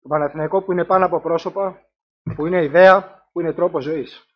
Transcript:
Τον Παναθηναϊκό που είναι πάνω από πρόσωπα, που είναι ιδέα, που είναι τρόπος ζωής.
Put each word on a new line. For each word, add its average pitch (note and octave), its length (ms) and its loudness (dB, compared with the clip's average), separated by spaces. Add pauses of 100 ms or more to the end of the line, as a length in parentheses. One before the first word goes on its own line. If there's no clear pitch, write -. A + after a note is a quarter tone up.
Τον - 80 -20
Παναθηναϊκό D#3 520 -2
που F#3+ 100 -8
είναι F3 140 -2
πάνω F#3+ 200 2
από E3 160 -2
πρόσωπα, F3+ 600 -6 (540)
που D3+ 100 -6
είναι F3+ 180 0
ιδέα, F#3 680 4
που F3 80 -8
είναι E3 140 -4
τρόπος F3 300 -2
ζωής. D3 420 -8 (100)